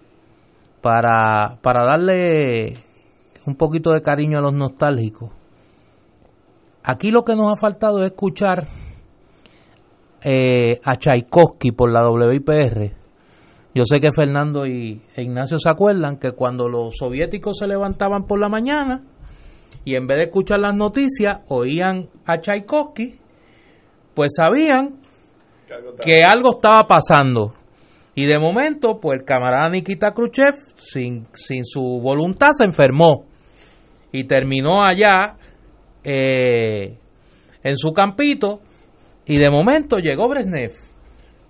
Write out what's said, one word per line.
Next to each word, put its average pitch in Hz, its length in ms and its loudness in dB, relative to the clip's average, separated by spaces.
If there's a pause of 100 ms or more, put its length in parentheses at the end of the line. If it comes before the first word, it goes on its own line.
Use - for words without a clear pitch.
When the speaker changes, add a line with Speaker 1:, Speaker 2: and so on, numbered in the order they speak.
(800)
Speaker 1:
para, 113 840 2
para 123 220 2
darle 151 1000 0 (640)
un 139 100 -6
poquito 160 360 0
de 156 100 0
cariño 151 360 -2
a 147 40 -2
los 143 120 -2
nostálgicos, 131 760 -4 (1500)
aquí 156 280 -4
lo 233 140 2
que 226 100 -2
nos 214 160 0
ha 208 100 -4
faltado 208 420 -2
es 185 100 -4
escuchar, 185 540 -4 (1600)
eh, 127 600 2
a 131 120 0
Tchaikovsky 127 760 2
por 120 200 2
la 117 100 4
W 120 320 2
I 143 60 -2
P 151 160 0
R. 107 360 -2 (800)
Yo 123 100 2
sé 143 160 2
que 151 120 6
Fernando 143 540 -2
y, 117 360 -8 (120)
e 127 80 -10
Ignacio 127 360 -6
se 160 120 0
acuerdan 160 480 0
que 127 140 -6
cuando 123 360 -4
los 117 280 -6
soviéticos 170 640 -6
se 208 100 -6
levantaban 196 560 -4
por 202 160 -4
la 208 80 -2
mañana 262 560 -4 (800)
y 131 100 -4
en 127 120 -4
vez 139 120 0
de 202 60 0
escuchar 196 340 -2
las 202 160 -2
noticias, 208 760 -2
oían 160 600 -4 (160)
a 165 140 -2
Tchaikovsky, 226 840 -6 (920)
pues 156 200 -2
sabían 269 600 0 (720)
Speaker 2:
Que - 60 -18
algo - 160 -16
estaba - 140 -14
Speaker 1:
que 160 200 6
algo 233 320 6
estaba 214 320 6
pasando. 135 640 4 (640)
Y 139 100 -2
de 147 140 2
momento, 240 600 -2
pues 135 200 -2
el 175 40 -20
camarada 127 460 0
Nikita 190 420 -2
Khrushchev, 262 420 0 (200)
sin, 123 600 -10
sin 127 300 -10
su 123 380 -6
voluntad, 160 540 0
se 254 80 2
enfermó 151 600 4 (840)
y 131 140 -8
terminó 135 580 0
allá, 196 540 2 (640)
eh, 120 960 -2 (640)
en 139 140 -4
su 156 160 -4
campito. 202 680 0 (640)
Y 151 100 0
de 143 140 6
momento 240 480 2
llegó 160 280 -2
Brezhnev 185 460 -4 (760)